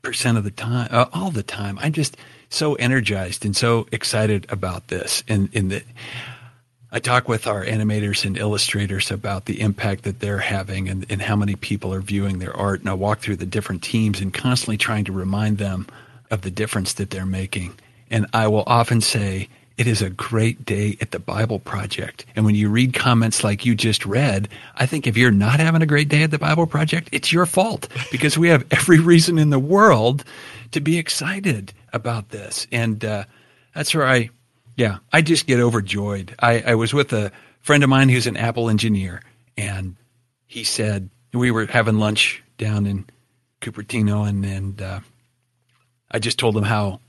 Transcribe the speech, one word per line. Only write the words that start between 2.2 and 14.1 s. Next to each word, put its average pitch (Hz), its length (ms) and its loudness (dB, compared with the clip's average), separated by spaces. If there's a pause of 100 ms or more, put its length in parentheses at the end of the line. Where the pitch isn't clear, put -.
so 151 260 -2
energized 107 720 -2
and 101 120 -2
so 117 360 2
excited 107 580 0
about 92 380 -6
this. - 400 -4
And, 98 260 2
and 95 160 0
the, 98 120 -6 (1080)
I - 80 -6
talk 123 300 0
with 110 180 -2
our 104 180 -4
animators 107 640 -2
and 95 100 -4
illustrators 101 760 -2
about 101 360 -6
the 104 140 -6
impact 101 420 -2
that 98 180 -6
they're 101 180 -4
having 95 500 -6
and, 95 200 -6
and 104 140 -4
how 104 140 -2
many 101 180 0
people 101 400 -6
are 95 80 -6
viewing 98 380 -2
their 92 140 -10
art. 98 260 -2
And 101 100 -6
I 95 40 -2
walk 101 260 -2
through 101 160 -4
the 90 100 -8
different 95 360 -6
teams 107 380 0